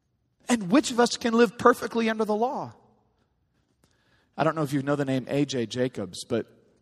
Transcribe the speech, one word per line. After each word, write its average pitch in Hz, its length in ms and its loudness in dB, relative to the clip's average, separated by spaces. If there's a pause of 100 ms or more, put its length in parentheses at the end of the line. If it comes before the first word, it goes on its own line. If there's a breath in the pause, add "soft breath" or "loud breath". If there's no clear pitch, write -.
(480)
And 214 220 0
which 262 220 4
of 233 80 0
us 240 160 2
can 233 180 -2
live 233 240 4
perfectly 233 500 2
under 220 160 -2
the 208 100 -2
law?" 208 400 -4 (1600)
I 143 60 2
don't 156 100 2
know 160 80 -2
if 139 100 -2
you 143 100 -2
know 143 140 0
the 143 80 -2
name 131 240 -2
A 143 160 0
J 127 220 -4
Jacobs, 110 580 -6
but 110 220 -2 (360)